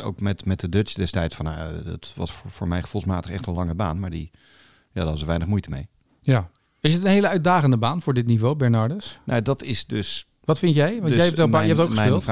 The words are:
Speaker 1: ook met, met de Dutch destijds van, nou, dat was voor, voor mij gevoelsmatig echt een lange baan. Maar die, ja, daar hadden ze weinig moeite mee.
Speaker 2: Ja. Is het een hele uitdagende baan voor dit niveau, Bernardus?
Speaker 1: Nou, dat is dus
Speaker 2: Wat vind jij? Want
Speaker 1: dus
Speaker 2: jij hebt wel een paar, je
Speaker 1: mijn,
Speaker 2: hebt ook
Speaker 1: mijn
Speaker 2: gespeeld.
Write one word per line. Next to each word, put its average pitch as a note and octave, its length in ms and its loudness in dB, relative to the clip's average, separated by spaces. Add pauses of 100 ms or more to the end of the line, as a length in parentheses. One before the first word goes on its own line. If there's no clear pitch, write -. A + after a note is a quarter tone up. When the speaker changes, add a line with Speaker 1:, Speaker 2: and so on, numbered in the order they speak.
Speaker 1:
ook G#2 160 -8
met, G2+ 240 -2
met F#2+ 140 -2
de F2 100 -6
Dutch G#2 240 0
destijds F2 420 -2
van, D#2+ 100 -6
nou, D#2+ 380 -8
dat E2 320 -12
was F2+ 160 -6
voor, - 200 -16
voor - 160 -6
mij F2 140 -2
gevoelsmatig F2+ 500 -4
echt F#2+ 160 -6
een F2+ 60 -2
lange E2+ 220 -2
baan. F2+ 240 -2
Maar F#2+ 100 -6
die, D#2+ 220 -8
ja, - 60 -20 (560)
daar F#2 100 -4
hadden D#2 160 -2
ze D2 60 -6
weinig E2+ 220 -2
moeite G2 220 -2
mee. C#2+ 180 -8 (340)
Speaker 2:
Ja. A#2 280 0 (300)
Is D3+ 140 2
het F3 100 -2
een G3 60 2
hele G3+ 180 4
uitdagende E3 500 4
baan B2+ 240 0
voor C#3+ 120 0
dit B2 120 0
niveau, A#2 300 2
Bernardus? A#2+ 680 0
Speaker 1:
Nou, A#2+ 180 0
dat C3 220 -2
is C3 220 -6
dus - 420 -6 (160)
Speaker 2:
Wat D#3 160 0
vind E3+ 160 4
jij? D3 200 4
Want G#3+ 100 -4
Speaker 1:
dus D3+ 100 2
Speaker 2:
jij E3+ 100 6
hebt E3 120 2
wel D#3+ 80 4
een - 60 4
paar, D#3 100 4
je - 60 2
Speaker 1:
mijn, - 120 4
Speaker 2:
hebt E3 100 4
ook A2+ 60 -2
Speaker 1:
mijn G#2+ 160 4
Speaker 2:
gespeeld. G2 200 2